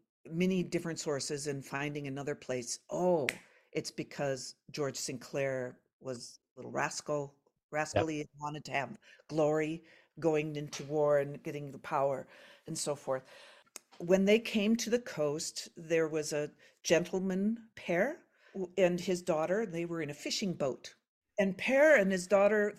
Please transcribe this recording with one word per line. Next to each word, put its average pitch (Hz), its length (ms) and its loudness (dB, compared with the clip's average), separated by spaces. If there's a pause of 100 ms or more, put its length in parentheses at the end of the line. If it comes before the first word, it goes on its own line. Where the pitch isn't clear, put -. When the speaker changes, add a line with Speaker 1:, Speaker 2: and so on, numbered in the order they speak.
(300)
Speaker 1:
many 180 340 0
different 170 360 -4
sources 143 480 -4
and 139 180 -4
finding 147 420 -6
another 139 280 -6
place, 127 440 -6 (100)
"Oh, 165 380 2 (440)
it's 156 200 -4
because 139 640 -6 (160)
George 139 260 -4
Sinclair 131 800 -4 (240)
was 123 380 -10 (160)
a 127 40 -16
little 120 120 -12
rascal, 143 640 -4 (100)
Speaker 2:
Yep. - 260 -20
Speaker 1:
rascally, 156 500 0
and 147 80 -10 (100)
wanted 147 260 -8
to 139 60 -12
have 131 260 -4 (300)
glory 156 560 0 (360)
going 151 360 2
into 147 300 -8
war 147 340 4
and 143 240 -4
getting 147 280 -8
the - 80 -14
power," 139 480 -2 (400)
and 160 100 -8
so 147 180 -2
forth. 131 280 -6 (760)
When 190 260 4
they 214 140 8
came 220 380 2
to 226 120 -6
the 240 100 2
coast, 151 800 -4
there 160 300 2
was 151 260 -2
a 147 180 -2 (320)
gentleman 190 920 2
pair 214 500 -2 (320)
w-, 190 220 -6
and 180 220 4
his 180 220 -2
daughter, 180 440 0
they 170 200 -4
were 165 160 -4
in 147 80 -4
a 143 60 -8
fishing 214 380 -4
boat. - 420 -4 (420)
And 196 200 2
Per 277 400 6
and 196 140 4
his 185 160 -2
daughter 208 520 4